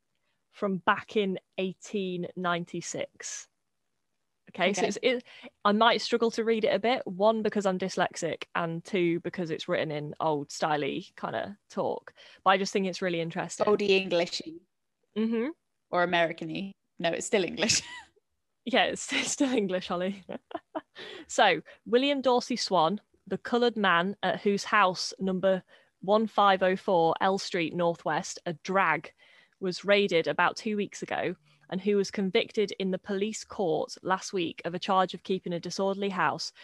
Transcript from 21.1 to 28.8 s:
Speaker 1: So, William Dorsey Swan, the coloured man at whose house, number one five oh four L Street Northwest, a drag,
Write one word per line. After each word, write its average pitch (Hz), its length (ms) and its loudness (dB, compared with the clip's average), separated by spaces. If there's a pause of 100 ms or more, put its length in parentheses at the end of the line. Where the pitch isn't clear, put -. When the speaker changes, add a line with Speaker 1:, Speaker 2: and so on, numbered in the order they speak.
Speaker 1:
So, 208 360 4 (240)
William 269 340 2
Dorsey 247 360 2
Swan, 180 440 2 (260)
the 190 120 -4
coloured 240 400 0
man 190 440 4
at 185 200 0
whose 202 220 0
house, 196 540 2
number 190 440 0 (400)
one 214 240 4
five 196 360 4
oh 185 140 4
four 170 440 2
L 190 180 2
Street 170 360 -4
Northwest, 170 720 -2
a 175 60 -4 (120)
drag, 180 480 0 (480)